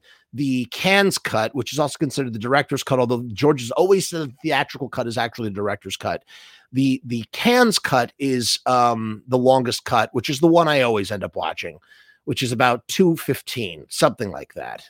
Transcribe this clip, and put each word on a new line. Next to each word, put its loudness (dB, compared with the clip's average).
the -2
Cannes 2
cut, -2
which -6
is -2
also -2
considered -4
the -8
director's 0
cut, 0
although 0
George 2
has -8
always 4
said -6
the -18
theatrical -4
cut -6
is -6
actually -4
the -8
director's -6
cut. -6
The, 0
the -4
Cannes 2
cut 0
is, 0
um, 0
the 2
longest 2
cut, 2
which -2
is -4
the 6
one 6
I 4
always 0
end -4
up -8
watching, -8
which -4
is -2
about 2
two 4
fifteen, -6
something 0
like -14
that. -12